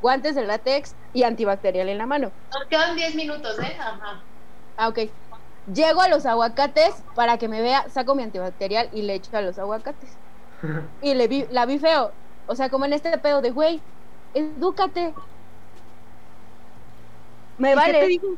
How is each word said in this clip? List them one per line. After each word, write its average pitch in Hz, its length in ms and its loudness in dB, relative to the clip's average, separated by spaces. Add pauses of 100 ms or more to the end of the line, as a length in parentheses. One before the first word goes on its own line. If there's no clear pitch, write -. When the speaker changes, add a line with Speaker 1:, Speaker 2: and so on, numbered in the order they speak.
Speaker 1:
guantes 269 340 2
de 262 100 0
látex 254 520 0 (160)
y 247 120 4
antibacterial 196 640 2
en 202 100 -2
la 220 80 -4
mano. 269 260 0 (200)
Speaker 2:
Nos 539 160 -6
quedan 330 280 2
diez 330 180 -2
minutos, 294 460 -4
¿eh? 262 200 -4
Ajá. 208 440 -8 (520)
Speaker 1:
Ah, 220 120 2
ok. 226 100 -2 (760)
Llego 320 300 6
a 370 60 8
los 294 180 4
aguacates 269 760 4 (100)
para 233 240 4
que 226 100 -2
me 220 140 -2
vea, 269 260 2
saco 262 260 2
mi 277 80 0
antibacterial 196 680 -2
y 220 100 -4
le 202 120 0
echo 190 220 -4
a 214 60 2
los 180 160 -2
aguacates. 220 600 -6 (440)
Speaker 3:
<laughs> 156 400 -4
Speaker 1:
Y 277 120 4
le 240 140 4
vi, 262 220 0
la 247 160 2
vi 277 120 0
feo. 294 340 4 (340)
O 226 80 -2
sea, 262 160 0
como 269 160 2
en 285 80 2
este 320 240 0
pedo 285 240 2
de, 233 80 2
"Güey, 311 320 2 (520)
edúcate". 330 800 0 (2500)
Me 269 160 6
Speaker 4:
¿Y 285 60 6
qué - 0 -
Speaker 1:
vale. 320 180 6
Speaker 4:
te 370 100 8
dijo? 359 180 4 (120)